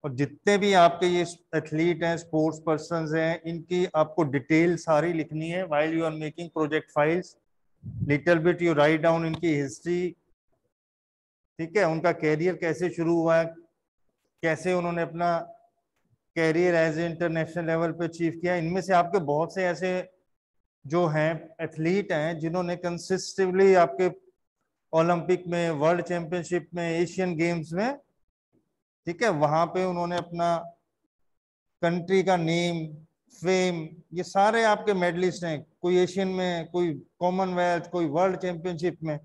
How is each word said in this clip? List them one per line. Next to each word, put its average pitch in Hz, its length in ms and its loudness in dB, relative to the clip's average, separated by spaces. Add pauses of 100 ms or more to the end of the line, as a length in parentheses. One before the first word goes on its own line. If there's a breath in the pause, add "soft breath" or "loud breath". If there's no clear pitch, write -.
और 139 120 -6
जितने 143 420 2
भी 202 160 2
आपके 175 340 6
ये 175 160 2 (320)
athlete 160 480 0
हैं, 170 140 0
sports 156 480 -2
persons 160 500 -2
हैं, 165 260 0 (100)
इनकी 180 340 -2 (100)
आपको 156 360 2
detail 160 460 2
सारी 160 360 0
लिखनी 156 360 -6
है। 180 180 -4
While 156 300 0
you 165 120 0
are 156 80 -8
making 156 400 -10
project 151 340 -2
files, 160 440 0 (760)
little 156 340 4
bit 175 220 2
you 160 80 2
write 151 280 4
down 165 220 2
इनकी 160 360 -2
history, 175 500 -4 (1500)
ठीक 165 180 -4
है, 202 140 4
उनका 165 200 0 (100)
career 160 400 0
कैसे 170 340 -2
शुरू 165 260 0
हुआ, 165 220 4
कैसे - 1300 -6
उन्होंने 170 280 -2
अपना 170 300 -2 (1040)
career 165 400 2
as 160 220 2
a 170 80 -2
international 165 600 -4
level 165 320 0
पे 170 80 -4
achieve 165 360 -4
किया। 180 140 0
इनमें 175 260 -2
से 185 120 -2
आपके 175 320 4
बहुत 151 280 -2
से 190 120 -2
ऐसे 175 240 -2 (960)
जो 170 220 2
हैं 156 240 2 (320)
athlete 170 480 -2
हैं 160 280 -2
जिन्होंने 175 360 -4
consistently 185 1080 2
आपके 170 260 2 (840)
Olympic 175 540 2
में, 170 240 -2
world 160 360 2
championship 175 680 -4
में, 170 100 -4
Asian 170 540 -2
Games 165 360 -2
में, 240 240 -2 (1080)
ठीक 170 160 -4
है, 226 60 2
वहां 151 380 2
पे 185 180 -4
उन्होंने 175 320 -4
अपना 170 400 -2 (1200)
country 175 420 0
का 185 140 2
name, 170 480 0 (480)
fame, 180 500 0 (340)
ये 180 60 -4
सारे 214 400 2
आपके 208 300 2
medalist 175 500 0
हैं, 156 180 -4 (200)
कोई 180 220 2
Asian 190 240 -2
में, 180 440 -2
कोई 175 220 0 (260)
Commonwealth, 175 720 0
कोई 175 140 0 (100)
World 185 260 2
Championship 175 600 -6
में। 151 220 -4